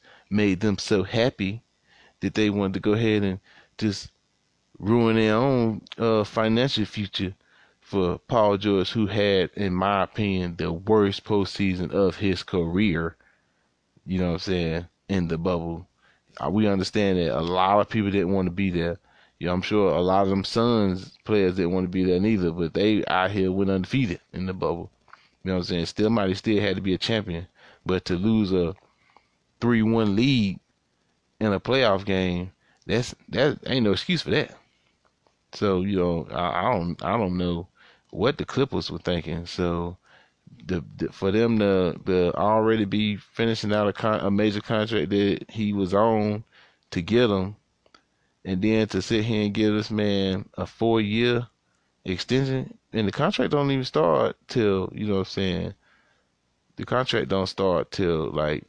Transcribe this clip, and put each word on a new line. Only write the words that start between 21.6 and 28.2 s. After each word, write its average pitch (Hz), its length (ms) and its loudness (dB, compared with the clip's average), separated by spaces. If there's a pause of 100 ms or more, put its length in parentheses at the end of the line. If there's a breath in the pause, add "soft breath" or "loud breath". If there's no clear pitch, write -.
wanna 92 160 -2
be 92 160 0
there 90 140 2
neither, 95 320 2
but 82 220 -4
they 101 340 2
out 92 240 2
here 95 200 0
went 98 200 0
undefeated 95 500 -2 (100)
in 92 140 -6
the 92 80 -6
bubble. 85 360 -4 (540 loud breath)
You 92 60 -6
know 92 60 0
what 92 60 0
I'm 87 40 -4
saying? 87 220 -2
Still 107 240 0
might 104 180 2
have 92 80 -2
still 104 240 0
had 98 140 0
to 95 60 -6
be 95 120 0
a 87 60 -2
champion, 95 480 -4 (380 loud breath)
but 92 200 -2
to 92 100 -2
lose 104 380 2